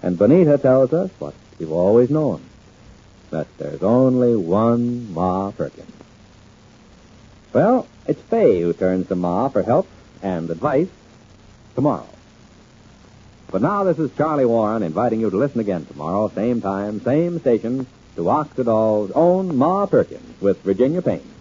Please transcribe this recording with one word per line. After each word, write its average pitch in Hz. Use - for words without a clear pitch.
And 90
Benita 143
tells 131
us 190
what 73
you've 80
always 107
known, 143
that 78
there's 73
only 123
one 113
Ma 92
Perkins. -
Well, 220
it's 135
Fay 151
who 85
turns 92
to 92
Ma 90
for 101
help 123
and 95
advice 143
tomorrow. 117
But 95
now 196
this 170
is 156
Charlie 151
Warren 113
inviting 110
you 110
to 92
listen 135
again 95
tomorrow, 90
same 117
time, 101
same 160
station, 123
to 85
Oxidol's 110
own 175
Ma 180
Perkins -
with 98
Virginia 123
Payne. 87